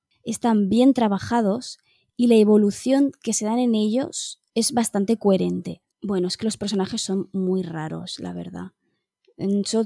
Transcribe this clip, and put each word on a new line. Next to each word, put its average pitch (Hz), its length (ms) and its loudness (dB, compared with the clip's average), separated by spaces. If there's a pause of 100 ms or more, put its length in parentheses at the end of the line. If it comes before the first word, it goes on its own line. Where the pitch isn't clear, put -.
(240)
están 220 460 0
bien 247 240 6
trabajados 220 840 0 (380)
y 240 120 2
la 233 80 8
evolución 214 760 4 (100)
que 226 120 -4
se 208 120 -4
dan 226 140 -2
en 240 160 2
ellos 214 640 -4 (140)
es 226 160 0
bastante 226 460 0
coherente. 180 640 0 (180)
Bueno, 190 260 -2
es 180 100 -6
que - 80 -8
los 220 120 -2
personajes 202 440 -4
son 190 320 -4
muy 185 280 -2
raros, 165 580 -10
la 175 140 -10
verdad. 175 380 -12 (640)
Yo 202 480 -2